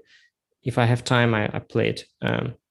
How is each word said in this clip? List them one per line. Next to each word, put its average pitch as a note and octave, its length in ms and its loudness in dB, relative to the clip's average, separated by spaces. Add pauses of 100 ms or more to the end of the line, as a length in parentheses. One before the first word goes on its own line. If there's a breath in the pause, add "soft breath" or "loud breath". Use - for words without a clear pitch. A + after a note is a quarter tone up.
(640 soft breath)
if B2 140 -4
I B2 80 4
have A#2+ 180 2
time, A#2+ 300 2
I, G#2+ 180 0
I - 80 -6
play A2 300 -2
it. - 160 -6 (160)
Um, - 320 -2 (160)